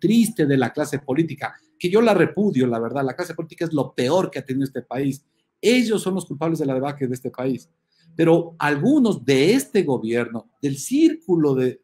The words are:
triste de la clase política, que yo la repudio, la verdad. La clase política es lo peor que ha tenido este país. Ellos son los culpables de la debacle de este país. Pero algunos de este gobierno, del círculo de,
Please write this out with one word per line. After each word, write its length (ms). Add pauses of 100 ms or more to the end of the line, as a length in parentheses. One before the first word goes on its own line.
triste 460
de 100
la 160
clase 280
política, 540 (240)
que 120
yo 100
la 140
repudio, 520
la 120
verdad. 260
La 100
clase 200
política 320
es 80
lo 180
peor 380
que 80
ha 80
tenido 180
este 160
país. 420 (380)
Ellos 400
son 140
los 100
culpables 360
de 40
la 80
debacle 360
de 60
este 160
país. 380 (480)
Pero 420
algunos 640
de 300
este 300
gobierno, 640 (140)
del 160
círculo 760
de, 300